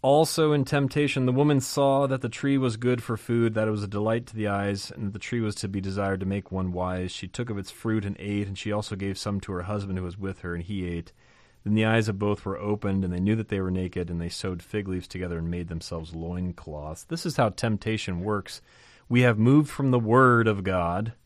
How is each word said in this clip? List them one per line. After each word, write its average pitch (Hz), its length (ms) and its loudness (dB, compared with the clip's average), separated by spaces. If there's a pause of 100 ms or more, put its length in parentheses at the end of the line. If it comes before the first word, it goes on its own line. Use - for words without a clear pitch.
Also 151 500 4
in 143 100 4
temptation, 139 600 0
the 127 60 4
woman 143 280 4
saw 139 460 2
that 131 160 -2
the 120 80 -2
tree 139 280 0
was 123 200 0
good 120 240 0
for 113 160 -4
food, 117 380 2
that 110 120 2
it 107 40 0
was 104 120 -2
a 101 40 -6
delight 110 400 0
to - 80 -16
the 107 120 -2
eyes, 101 440 -2
and 113 160 -6
that 98 60 -6
the 107 60 -10
tree 120 220 -4
was 107 140 -2
to - 120 -6
be 98 140 -2
desired 98 380 -2
to 95 80 -4
make 98 240 -4
one 92 200 -2
wise. 90 400 -4
She - 160 -10
took 120 220 -6
of 104 80 -4
its 98 140 -10
fruit 110 340 -2
and 101 140 -6
ate, 101 280 -4
and 98 80 -8
she 104 160 -6
also 104 240 -4
gave 98 220 -4
some 101 220 -4
to - 140 -10
her 90 100 -6
husband 98 340 -4
who 92 60 -4
was 90 160 -8
with 95 220 -8
her, 87 120 -8
and 85 100 -6
he 92 220 -6
ate. 85 260 -6 (520)
Then 104 100 0
the 110 120 4
eyes 110 220 4
of 98 120 -4
both 101 260 0
were 95 140 -4
opened, 101 440 -2
and 90 80 -2
they 90 80 -4
knew 104 160 2
that 110 140 -4
they 101 100 -2
were 92 120 -2
naked, 90 400 -4
and 85 100 -4
they 85 80 -4
sewed 90 320 -6
fig 101 260 -6
leaves 92 200 -6
together 87 320 -6
and 82 100 -4
made 87 180 -4
themselves 82 460 -8
loincloths. 82 920 -8
This 170 200 -8
is 165 120 -4
how 120 120 4
temptation 107 720 -2
works. 101 420 -4 (480)
We 120 120 6
have 117 180 6
moved 139 320 6
from 139 180 0
the 127 100 6
word 120 480 6
of 101 160 2
God. 92 500 0 (120)